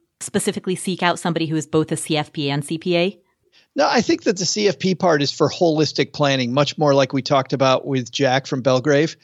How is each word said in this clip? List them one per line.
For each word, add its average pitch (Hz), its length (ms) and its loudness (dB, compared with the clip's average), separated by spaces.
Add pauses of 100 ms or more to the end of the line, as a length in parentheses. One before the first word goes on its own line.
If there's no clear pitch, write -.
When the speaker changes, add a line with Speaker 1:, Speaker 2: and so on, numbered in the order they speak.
(200)
Speaker 1:
specifically 196 560 -4
seek - 260 -6
out 175 160 2
somebody 160 280 -2
who 151 100 -2
is 151 100 -4
both 156 240 0
a 160 60 -4
C 156 200 -4
F 147 160 -4
P 143 180 -4
and 143 140 -2
C 160 140 -6
P 170 180 -2
A? 180 240 -2 (560)
Speaker 2:
No, 294 120 2
I 285 120 2
think 320 240 0
that 220 120 0
the 190 80 -4
C 214 220 0
F 190 140 -2
P 185 160 0
part 160 260 2
is 139 80 -2
for - 180 0
holistic 156 640 0
planning, 135 400 0
much 143 240 0
more 151 160 4
like 135 200 2
we 135 100 -2
talked 135 300 0
about 131 340 2
with 131 240 -4
Jack 135 380 0
from 131 140 -4
Belgrave, 139 600 2